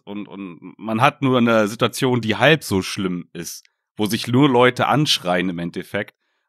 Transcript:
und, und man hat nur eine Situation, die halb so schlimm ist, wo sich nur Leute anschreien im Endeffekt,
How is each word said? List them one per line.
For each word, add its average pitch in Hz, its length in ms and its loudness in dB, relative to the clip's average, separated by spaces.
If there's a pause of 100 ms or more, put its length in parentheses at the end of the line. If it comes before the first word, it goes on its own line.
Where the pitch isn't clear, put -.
und, 101 240 -14
und 92 480 -16
man 110 240 -4
hat 143 200 2
nur 127 180 2
eine 113 280 4
Situation, 120 540 -2
die 107 160 -2
halb 147 260 4
so 95 180 0
schlimm 90 520 -6
ist, - 320 -14 (320)
wo 107 80 -2
sich 113 220 -2
nur 127 220 4
Leute 123 380 2
anschreien 92 600 0
im 85 100 -8
Endeffekt, 90 560 -8 (340)